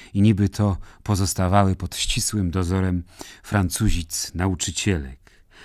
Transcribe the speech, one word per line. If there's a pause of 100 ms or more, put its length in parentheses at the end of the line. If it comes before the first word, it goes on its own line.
(140)
i
niby
to (260)
pozostawały
pod
ścisłym
dozorem (380)
francuzic
nauczycielek, (200)